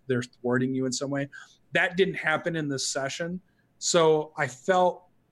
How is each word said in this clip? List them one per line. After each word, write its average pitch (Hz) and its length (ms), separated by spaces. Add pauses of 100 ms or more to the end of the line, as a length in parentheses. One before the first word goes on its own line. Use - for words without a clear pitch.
they're 127 160
thwarting 127 520
you 131 100
in 131 80
some 135 160
way. 143 220 (420)
That 175 240
didn't 175 200
happen 160 400
in 156 120
this 135 180
session. 170 540 (380)
So 156 580
I 147 120
felt 180 560 (280)